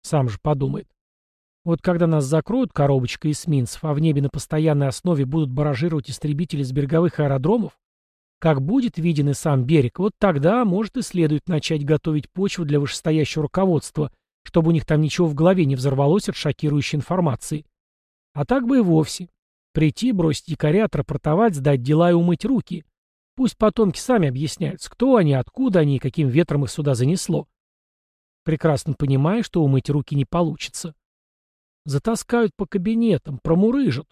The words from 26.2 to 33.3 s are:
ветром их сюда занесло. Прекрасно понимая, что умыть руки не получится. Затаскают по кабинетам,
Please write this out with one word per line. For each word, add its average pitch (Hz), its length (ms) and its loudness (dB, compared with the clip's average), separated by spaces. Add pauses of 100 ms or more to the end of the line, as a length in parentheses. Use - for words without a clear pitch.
ветром 143 380 0
их 117 80 -6
сюда 143 240 -2
занесло. 147 500 -2 (960)
Прекрасно 156 520 0
понимая, 147 500 0
что - 180 -2
умыть 135 260 2
руки 147 280 -2
не 139 80 0
получится. 165 720 -6 (880)
Затаскают 220 720 -2
по 196 100 -6
кабинетам, 202 760 -2